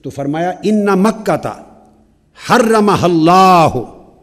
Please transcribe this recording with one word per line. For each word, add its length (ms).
तो 60
फरमाया, 440
"इन्ना 320
मक्कता 580
हर्रमहल्लाहु 1500